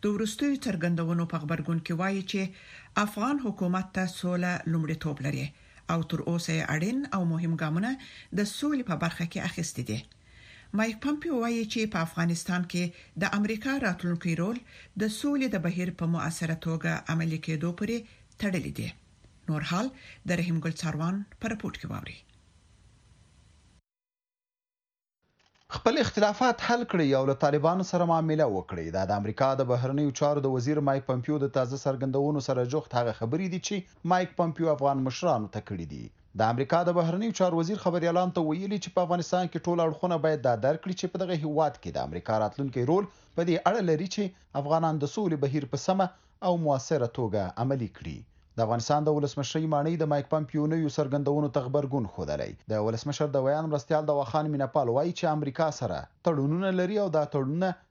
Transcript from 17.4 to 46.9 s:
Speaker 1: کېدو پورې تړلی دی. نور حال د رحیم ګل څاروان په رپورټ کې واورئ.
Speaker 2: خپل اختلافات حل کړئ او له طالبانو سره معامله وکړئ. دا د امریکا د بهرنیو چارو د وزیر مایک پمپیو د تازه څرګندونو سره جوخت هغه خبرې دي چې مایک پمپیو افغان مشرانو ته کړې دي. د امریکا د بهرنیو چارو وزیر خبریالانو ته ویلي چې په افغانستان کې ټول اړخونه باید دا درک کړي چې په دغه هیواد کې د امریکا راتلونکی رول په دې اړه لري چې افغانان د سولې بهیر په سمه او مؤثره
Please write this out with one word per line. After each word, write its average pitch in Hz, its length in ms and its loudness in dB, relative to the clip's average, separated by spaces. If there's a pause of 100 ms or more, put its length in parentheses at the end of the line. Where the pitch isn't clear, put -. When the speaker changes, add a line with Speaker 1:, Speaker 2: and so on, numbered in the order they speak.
Speaker 1:
کېدو 160 320 -2
پورې 220 180 -2 (460)
تړلی 180 380 -2
دی. - 100 -6 (580)
نور 151 220 0
حال 202 180 0 (400)
د 175 120 0
رحیم 170 240 2
ګل 165 180 -2
څاروان 160 340 -2 (240)
په 226 120 -6
رپورټ 214 280 -6
کې - 120 -10
واورئ. - 260 -10 (3500)
Speaker 2:
خپل 254 220 4
اختلافات 214 680 4
حل 240 160 4 (100)
کړئ 156 260 4
او 135 100 2
له 139 140 4
طالبانو 156 480 4
سره 175 200 2
معامله 160 360 4
وکړئ. 92 400 -2 (100)
دا 92 140 2
د 104 100 2
امریکا 107 280 0 (120)
د 127 100 2
بهرنیو 135 480 2
چارو 147 280 2
د 135 80 2
وزیر 143 340 2
مایک 135 180 0
پمپیو 131 360 0
د 143 120 -2
تازه 131 300 0
څرګندونو 139 600 0
سره 127 260 2
جوخت 147 260 -2
هغه 117 220 0
خبرې 151 320 -2
دي 180 140 -4
چې 185 460 -6
مایک 180 280 2
پمپیو 165 320 2
افغان 139 340 2
مشرانو 123 480 0
ته 110 140 -2
کړې 85 240 -6
دي. 62 120 -10 (360)
د - 20 6 (120)
امریکا 139 340 2
د 175 100 2
بهرنیو 180 400 0
چارو 175 220 4
وزیر 180 240 -2
خبریالانو 175 540 2
ته 156 100 2
ویلي 196 300 -2
چې - 180 -4
په 180 100 4
افغانستان 175 400 0
کې 165 220 -6
ټول 170 160 2
اړخونه 165 420 0
باید 147 220 2
دا 117 60 6 (120)
درک 156 180 2
کړي 185 160 -4
چې 185 140 -2
په 180 80 -2
دغه 180 120 0 (100)
هیواد 151 340 0
کې 87 180 -10
د - 20 -2 (100)
امریکا 107 360 -2
راتلونکی 123 460 -2
رول 190 180 2 (280)
په 170 120 0
دې 165 80 4 (140)
اړه 226 100 2 (120)
لري 165 220 0
چې 208 80 -2 (400)
افغانان 160 360 2
د 143 160 -2
سولې 185 220 0 (100)
بهیر 139 260 0
په 139 140 -4
سمه 190 200 2 (440)
او - 20 4 (140)
مؤثره 131 420 2 (100)